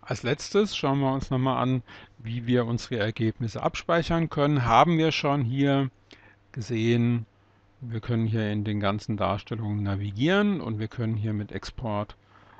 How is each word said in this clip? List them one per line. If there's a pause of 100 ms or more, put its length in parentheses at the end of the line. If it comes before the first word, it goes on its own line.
Als
letztes
schauen
wir
uns
nochmal
an, (360)
wie
wir
unsere
Ergebnisse
abspeichern
können.
Haben
wir
schon
hier (640)
gesehen, (540)
wir
können
hier
in
den
ganzen
Darstellungen
navigieren
und
wir
können
hier
mit
Export, (440)